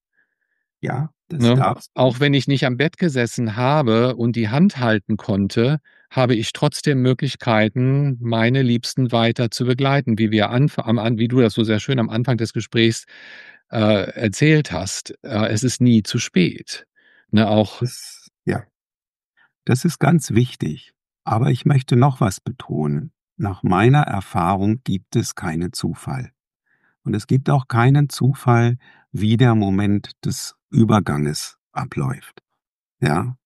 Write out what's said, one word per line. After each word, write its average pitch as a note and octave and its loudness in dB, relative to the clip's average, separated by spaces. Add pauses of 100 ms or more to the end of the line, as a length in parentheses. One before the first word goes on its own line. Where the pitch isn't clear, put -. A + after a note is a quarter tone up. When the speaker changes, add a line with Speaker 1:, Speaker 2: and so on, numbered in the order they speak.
(800)
Speaker 1:
Ja, - -6 (180)
das D3 -4
Speaker 2:
Ne? A#2 4
Speaker 1:
darfst G#2 -2
du. - -8
Speaker 2:
Auch B2+ 0
wenn C#3+ 2
ich C#3 0
nicht C#3 0
am B2+ -2
Bett C#3+ -2
gesessen B2 -2
habe B2 2
und A#2 -2
die A2 0
Hand D3+ 2
halten A2 0
konnte, G#2 0 (320)
habe B2+ 2
ich A2 -4
trotzdem C#3+ 0
Möglichkeiten, B2+ 0
meine A#2 2
Liebsten A#2+ 0
weiter A#2 0
zu - -4
begleiten, C3 0
wie G#2+ 2
wir G#2 2
anf-, C3 0
am A2+ -2
An-, A2+ -2
wie A#2 0
du B2 2
das A2+ 4
so A#2 0
sehr G#2+ 0
schön C#3 -2
am A2 -2
Anfang A#2+ -2
des A2+ -4
Gesprächs, A2+ 0 (680)
äh, G#2+ 0
erzählt C#3+ 0
hast. - -8
Äh, G#2+ -2
es A2 -2
ist B2 -2
nie A#2 6
zu - -4
spät. - -2 (440)
Ne, G#2+ 4
auch G#2+ 0
Speaker 1:
Das, - -10 (160)
ja. - -4 (1000)
Das C#3 0
ist E3+ -2
ganz D3 2
wichtig. - -2 (320)
Aber B2 0
ich B2+ -2
möchte C3+ 2
noch C3 2
was G2+ -2
betonen. D2+ -6 (240)
Nach G2+ -6
meiner G#2+ 4
Erfahrung G2 -2
gibt - -8
es A2+ -2
keinen E2 -6
Zufall. - -8 (720)
Und G2 -2
es G#2+ -4
gibt C3 0
auch C#3+ 0
keinen C3+ 2
Zufall, A#2+ 0 (340)
wie A2 0
der A#2 4
Moment G2+ 0 (120)
des - -8 (140)
Überganges E2+ 0 (140)
abläuft. - -8 (580)
Ja? G2+ -2